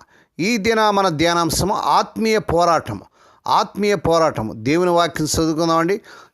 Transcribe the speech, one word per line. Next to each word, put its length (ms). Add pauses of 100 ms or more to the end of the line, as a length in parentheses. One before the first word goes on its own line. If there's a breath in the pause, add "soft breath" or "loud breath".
(400 soft breath)
ఈ 160
దిన 340
మన 180
ధ్యానాంశం 640
ఆత్మీయ 680
పోరాటం. 600 (460 soft breath)
ఆత్మీయ 480
పోరాటం. 600
దేవుని 360
వాక్యం 360
చదువుకుందామండి. 720 (340 loud breath)